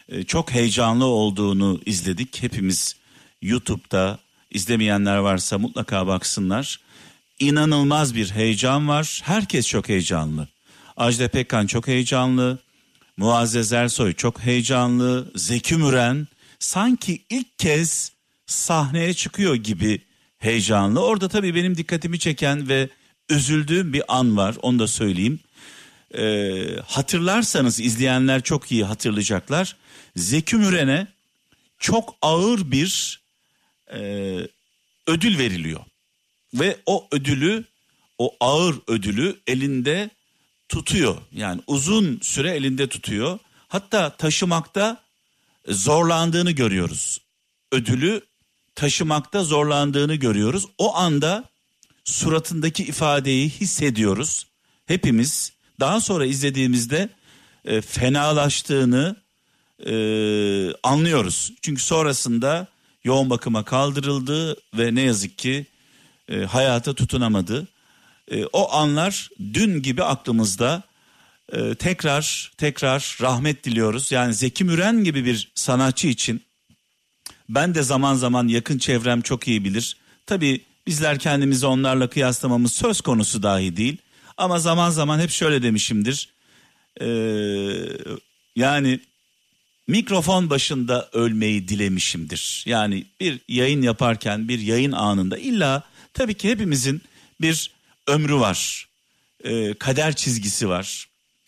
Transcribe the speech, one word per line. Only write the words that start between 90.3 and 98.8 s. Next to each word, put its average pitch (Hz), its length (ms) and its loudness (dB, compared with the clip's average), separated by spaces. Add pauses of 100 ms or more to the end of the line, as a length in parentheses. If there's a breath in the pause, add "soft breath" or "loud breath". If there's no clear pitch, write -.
başında 127 640 0
ölmeyi 107 560 0
dilemişimdir. 90 960 -4
Yani 107 400 -2 (140)
bir 156 280 -2
yayın 127 340 2
yaparken, 113 640 0
bir 120 100 -2
yayın 120 340 0
anında 101 460 0
illa 160 440 0 (320 loud breath)
tabii 233 200 -2
ki 202 160 -2
hepimizin 151 520 -2 (380 soft breath)
bir 160 300 -2 (360 soft breath)
ömrü 147 280 2
var. - 540 0 (560)